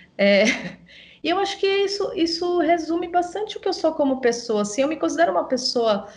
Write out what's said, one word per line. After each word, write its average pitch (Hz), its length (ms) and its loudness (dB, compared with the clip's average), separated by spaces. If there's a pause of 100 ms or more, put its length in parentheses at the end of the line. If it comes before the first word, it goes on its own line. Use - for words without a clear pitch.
(160)
É, 202 280 4
<laughs> - 760 -6
e 302 80 -4
eu 349 120 2
acho 392 180 -2
que 392 80 0
isso, 392 480 0
isso 349 460 0
resume 339 480 0
bastante 359 480 -2
o - 40 -14
que - 60 -4
eu 381 60 0
sou 320 220 0
como 269 260 0
pessoa. 233 420 0
Assim, 208 200 -2
eu 277 60 2
me 320 80 -4
considero 330 360 0
uma 339 160 0
pessoa, 233 580 0 (100)